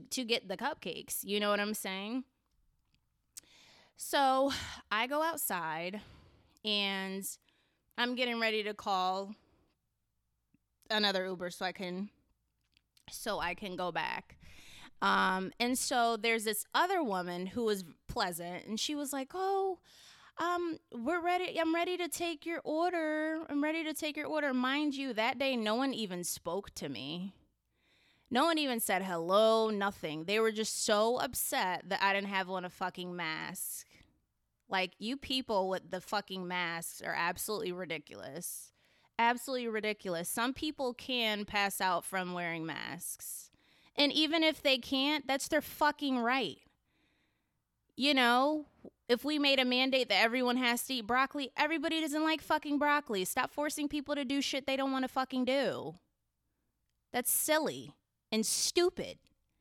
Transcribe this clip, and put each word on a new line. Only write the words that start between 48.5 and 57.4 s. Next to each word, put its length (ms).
if 160
we 140
made 200
a 60
mandate 440
that 120
everyone 360
has 260
to 120
eat 120
broccoli, 500
everybody 440
doesn't 220
like 180
fucking 360
broccoli. 480
Stop 260
forcing 360
people 280
to 100
do 160
shit 260
they 80
don't 160
wanna 160
fucking 380
do. 500
That's 180
silly 600